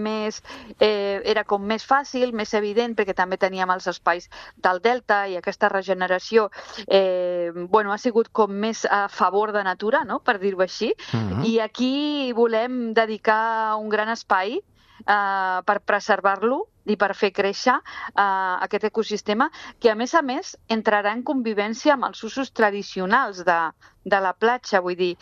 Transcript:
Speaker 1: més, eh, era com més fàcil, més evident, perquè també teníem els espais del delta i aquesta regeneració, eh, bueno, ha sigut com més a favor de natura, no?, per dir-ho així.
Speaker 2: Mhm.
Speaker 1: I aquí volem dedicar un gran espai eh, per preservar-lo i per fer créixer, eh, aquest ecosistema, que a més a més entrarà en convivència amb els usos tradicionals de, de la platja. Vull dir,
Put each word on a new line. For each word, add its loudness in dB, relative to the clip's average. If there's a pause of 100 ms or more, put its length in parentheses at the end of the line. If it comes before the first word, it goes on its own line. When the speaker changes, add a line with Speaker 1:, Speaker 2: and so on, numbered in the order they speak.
Speaker 1:
més, -4 (320)
eh, 2
era 0
com 0
més -4
fàcil, 0
més -6
evident, 0
perquè -2
també 0
teníem 0
els -4
espais -2 (300)
del 2
delta 2
i -4
aquesta 0
regeneració, 0 (340)
eh, 2
bueno, 2
ha 0
sigut 2
com 2
més -4
a 2
favor 2
de 0
natura, 0
no?, -6
per 0
dir-ho 0
així. -4 (220)
Speaker 2:
Mhm. -2
Speaker 1:
I 2
aquí -2 (420)
volem 0
dedicar 0
un -8
gran -2
espai -2 (460)
eh, 0
per 0
preservar-lo 0 (240)
i 0
per 2
fer 0
créixer, 0
eh, -4 (460)
aquest -2
ecosistema, -2 (300)
que 6
a 0
més -2
a 6
més -6 (140)
entrarà 2
en -6
convivència 0
amb -2
els -14
usos -6
tradicionals 0
de, 4 (460)
de 4
la 0
platja. 0
Vull -4
dir, 0